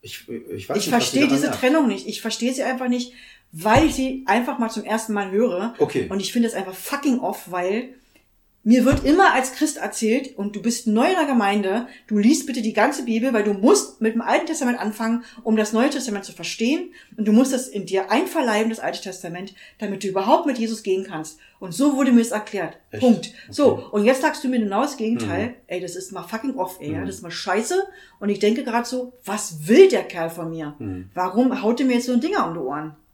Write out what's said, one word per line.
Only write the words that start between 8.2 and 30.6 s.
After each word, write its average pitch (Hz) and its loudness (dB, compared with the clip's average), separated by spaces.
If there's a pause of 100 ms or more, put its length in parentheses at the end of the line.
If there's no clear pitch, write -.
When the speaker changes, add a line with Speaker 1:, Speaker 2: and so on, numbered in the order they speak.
Speaker 2:
mir 233 6
wird - 2
immer 349 6
als 254 0
Christ - -2
erzählt, 226 -2
und 208 -6
du 202 -8
bist 233 -2
neu 220 4
in 381 2
der 311 2
Gemeinde, 208 2 (220)
du 214 0
liest 247 4
bitte 240 -4
die 220 -2
ganze 269 2
Bibel, 233 0
weil 214 2
du 208 2
musst 214 2
mit 226 0
dem 233 -2
Alten 320 0
Testament 262 -2
anfangen, 226 -4 (200)
um 220 2
das 214 0
Neue 240 2
Testament 240 -6
zu - -16
verstehen. 240 -4 (240)
Und 208 -2
du 214 4
musst 262 6
das 247 -2
in 196 -8
dir 185 -2
einverleiben, 226 0
das 226 -8
Alte 160 -6
Testament, 185 -12 (240)
damit 196 -8
du 202 -2
überhaupt 226 2
mit 254 -2
Jesus 226 -4
gehen 190 -2
kannst. 156 -12 (220)
Und 175 -12
so 277 2
wurde 262 2
mir 233 8
das 226 -4
erklärt. 202 -6 (100)
Speaker 1:
Echt? 220 -6
Speaker 2:
Punkt. 226 4 (200)
So, 285 4
Speaker 1:
Okay. - -6
Speaker 2:
und 208 0
jetzt 262 4
sagst 302 -2
du 269 -4
mir 254 0
genau 208 0
das 285 -4
Gegenteil. 214 -2
Speaker 1:
Mhm. 247 -14 (140)
Speaker 2:
Ey, 180 -6
das 180 -10
ist 185 -12
mal 180 -10
fucking - -6
off, 180 -6
ey. 147 -8
Speaker 1:
Mhm. 95 -4
Speaker 2:
Das - -8
ist - -16
mal 170 -14
scheiße. 233 -2 (360)
Und 202 -2
ich 202 0
denke 220 2
grad 233 -2
so, 254 -8 (120)
was 165 -8
will 359 10
der 208 0
Kerl 165 -6
von 165 -8
mir? 160 -10